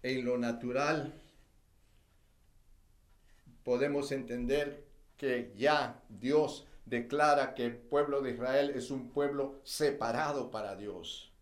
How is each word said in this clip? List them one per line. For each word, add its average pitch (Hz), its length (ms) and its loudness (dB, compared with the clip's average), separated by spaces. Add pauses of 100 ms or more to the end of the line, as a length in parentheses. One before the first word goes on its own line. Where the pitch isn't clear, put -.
en 127 220 0
lo 123 120 2
natural, 127 760 0 (2500)
podemos 139 480 2
entender 131 760 -2 (320)
que 120 380 -2
ya 131 540 2
Dios 127 580 0 (180)
declara 135 720 2
que 120 100 -2
el 120 120 -4
pueblo 143 440 2
de 127 100 -2
Israel 131 440 2
es 120 160 -4
un 127 180 -6
pueblo 143 540 -2
separado 139 880 0
para 101 240 -6
Dios. 92 560 -12 (100)